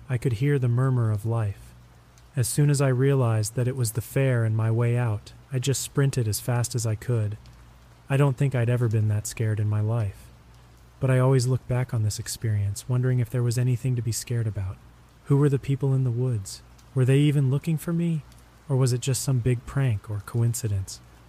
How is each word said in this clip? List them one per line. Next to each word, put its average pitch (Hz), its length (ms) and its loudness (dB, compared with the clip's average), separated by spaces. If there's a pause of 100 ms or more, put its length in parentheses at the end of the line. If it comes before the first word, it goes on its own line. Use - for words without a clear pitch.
(100)
I 127 80 -2
could 120 160 -2
hear 139 240 2
the 127 100 0
murmur 123 420 2
of 107 140 -2
life. 113 500 -4 (600)
As 131 140 0
soon 147 220 4
as 143 100 2
I 139 80 2
realized 123 680 2
that 123 140 0
it 131 80 -4
was 120 160 -2
the - 80 -4
fair 131 440 0
and 110 120 0
my 113 140 0
way 117 280 2
out, 110 340 -4 (200)
I 131 80 -2
just 127 200 -2
sprinted 135 460 0
as 104 140 -2
fast 120 340 -2
as 113 100 -2
I 110 120 -2
could. 107 420 -2 (720)
I 139 60 0
don't 139 200 2
think 135 180 0
I'd 117 140 2
ever 123 200 2
been 107 200 0
that 107 200 -2
scared 110 320 -2
in 104 80 0
my 107 120 0
life. 107 460 -2 (720)
But 131 120 0
I 127 100 4
always 127 260 4
look 127 220 -2
back 123 260 -2
on 113 80 0
this 107 160 -2
experience 104 680 -4
wondering 127 320 2
if 117 100 -2
there 123 140 -2
was 120 140 0
anything 127 360 0
to 117 80 -4
be 117 100 -2
scared 117 360 -4
about. 98 280 -6 (500)
Who 143 100 4
were 147 120 4
the 135 100 0
people 135 360 -2
in 131 80 2
the 127 80 0
woods? 117 520 -4 (340)
Were 131 80 4
they 135 140 6
even 143 320 4
looking 151 260 0
for 170 160 -6
me? 170 300 0 (460)
Or 139 80 0
was 127 160 4
it 123 80 -2
just 131 220 -2
some 131 160 0
big 120 280 0
prank 123 440 -2
or 104 160 -6
coincidence? 110 760 -2 (280)